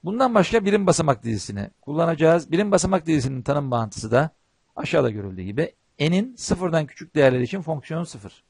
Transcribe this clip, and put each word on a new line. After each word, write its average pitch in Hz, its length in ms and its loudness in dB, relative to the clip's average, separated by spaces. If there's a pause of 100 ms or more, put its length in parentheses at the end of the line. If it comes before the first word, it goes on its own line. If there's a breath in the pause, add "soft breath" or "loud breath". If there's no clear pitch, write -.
Bundan 233 320 0
başka 202 300 2
birim 202 220 2
basamak 156 360 0
dizisini 101 460 -6 (120)
kullanacağız. 160 680 2
Birim 196 200 0
basamak 185 340 2
dizisinin 135 360 0
tanım 143 300 -2
bağıntısı 110 400 -4
da 143 180 4 (460)
aşağıda 143 340 0
görüldüğü 98 320 -8
gibi 107 340 -4 (240)
n'in 190 360 0
sıfırdan 170 500 -2
küçük - 300 -16
değerleri 131 280 4
için 185 180 -4
fonksiyon 160 420 -6
sıfır. 101 460 -16